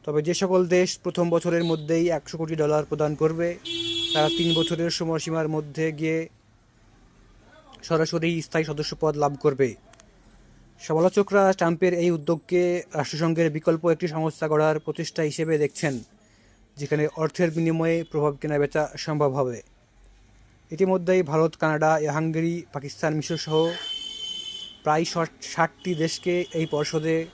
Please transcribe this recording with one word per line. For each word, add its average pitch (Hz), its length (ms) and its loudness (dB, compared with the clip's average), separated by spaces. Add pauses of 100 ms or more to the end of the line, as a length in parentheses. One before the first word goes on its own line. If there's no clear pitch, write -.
তবে 151 180 0
যে 170 120 -2
সকল 185 320 2
দেশ 180 320 2
প্রথম 175 320 -2
বছরের 170 340 2
মধ্যেই 165 440 0
একশো 160 300 -4
কোটি 160 180 -4
ডলার 151 280 2
প্রদান 151 300 -2
করবে, 165 440 0 (560)
তারা 156 140 4
তিন 170 260 2
বছরের 165 360 0
সময়সীমার 160 580 -2
মধ্যে 156 440 -4
গিয়ে 160 360 -2 (1500)
সরাসরি 160 600 0
স্থায়ী 160 220 -2
সদস্যপদ 151 520 -4
লাভ 143 240 0
করবে। 135 340 2 (1040)
সমালোচকরা 190 720 4
ট্রাম্পের 175 420 2
এই 175 160 2
উদ্যোগকে 170 720 0 (120)
রাষ্ট্রসংঘের 160 560 0
বিকল্প 160 360 0
একটি 170 220 2
সংস্থা 160 400 -4
গড়ার 156 300 4
প্রচেষ্টা 156 440 -6
হিসেবে 156 360 0
দেখছেন, 143 400 0 (800)
যেখানে 151 400 0
অর্থের 160 340 0
বিনিময়ে 165 600 0
প্রভাব 147 260 0
কেনাবেচা 147 520 0 (100)
সম্ভব 147 400 0
হবে। 123 240 -2 (1080)
ইতিমধ্যেই 185 520 2
ভারত, 160 340 2
কানাডা, 156 360 2 (200)
হাঙ্গেরি, 160 500 -2 (100)
পাকিস্তান, 147 420 -4
মিশর 156 220 -4
সহ 156 340 2 (1120)
প্রায় 156 220 0
ষাট, 170 260 -4 (120)
ষাটটি - 520 -2
দেশকে 175 580 -2
এই 160 140 -2
পর্ষদে 160 680 -2